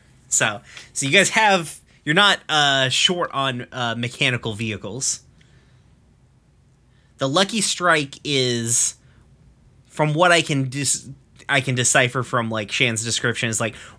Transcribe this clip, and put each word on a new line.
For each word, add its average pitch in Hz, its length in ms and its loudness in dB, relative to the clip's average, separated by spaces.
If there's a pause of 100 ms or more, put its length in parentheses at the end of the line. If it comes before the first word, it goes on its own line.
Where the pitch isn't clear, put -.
(280)
So, 107 340 -2 (300)
so - 140 -4
you 135 60 0
guys 185 180 6
have, 196 480 2 (260)
you're 151 120 0
not, 196 320 4
uh, 139 400 2
short 175 440 0
on, 131 380 -4
uh, 120 260 -4
mechanical 120 580 -2
vehicles. 107 680 -6 (2000)
The 135 100 0
Lucky 202 320 0
Strike 160 640 0
is, 123 720 0 (920)
from 151 260 -2
what 175 200 4
I 170 100 6
can 135 260 -2
dis-, 135 400 -4 (400)
I 143 120 2
can 127 160 -2
decipher 123 480 2
from, 117 260 -2
like, 110 220 -4
Shan's 117 320 0
description, 117 440 -2
is 110 120 -2
like, 113 140 -4 (240)